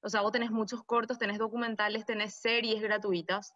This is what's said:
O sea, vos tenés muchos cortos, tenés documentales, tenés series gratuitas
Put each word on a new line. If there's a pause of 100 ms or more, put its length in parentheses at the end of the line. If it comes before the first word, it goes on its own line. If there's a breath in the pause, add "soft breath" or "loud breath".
O
sea,
vos
tenés
muchos
cortos,
tenés
documentales,
tenés
series
gratuitas